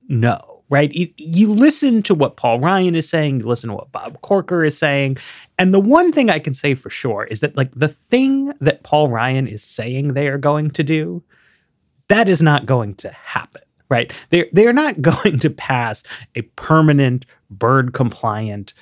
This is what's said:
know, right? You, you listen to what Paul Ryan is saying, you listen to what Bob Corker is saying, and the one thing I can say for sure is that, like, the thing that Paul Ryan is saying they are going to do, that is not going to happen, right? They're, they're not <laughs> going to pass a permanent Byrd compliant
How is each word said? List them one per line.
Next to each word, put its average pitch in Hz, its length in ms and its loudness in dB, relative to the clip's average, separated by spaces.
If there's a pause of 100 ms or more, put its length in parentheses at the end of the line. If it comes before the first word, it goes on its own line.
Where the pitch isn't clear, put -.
know, 113 640 -2
right? 143 240 2
You, 170 220 -4
you 185 360 2
listen 247 520 4
to 196 100 2
what 143 220 -2
Paul 120 240 0
Ryan 180 340 2
is 160 140 -2
saying, 147 320 -2
you 107 60 -8
listen 120 220 -4
to 104 60 -8
what - 160 -14
Bob - 300 -14
Corker 180 440 -2
is 151 140 -2
saying, 139 380 0 (420)
and 185 160 4
the 196 60 6
one 311 320 4
thing 247 180 2
I 156 80 2
can 143 160 -4
say 139 220 -2
for - 120 -14
sure 107 360 -6
is 107 160 -8
that, 147 160 -4
like, 131 180 -2
the 147 140 0
thing 269 720 0
that - 240 -2
Paul 151 240 2
Ryan 127 400 -2
is 107 160 -12
saying 131 500 -6
they 143 140 -2
are 139 100 -4
going 147 320 0
to 156 140 -4
do, 160 400 -4 (840)
that 202 200 4
is 165 120 2
not 147 240 2
going 110 320 -2
to - 140 -16
happen, - 500 -12 (300)
right? 123 200 -2 (200)
They're, 170 220 2
they're 220 200 6
not 247 300 0
<laughs> - 0 -
going 160 380 2
to 151 100 0
pass 120 520 -6 (320)
a 120 80 -8
permanent 143 840 2 (240)
Byrd 123 420 0
compliant 107 880 -6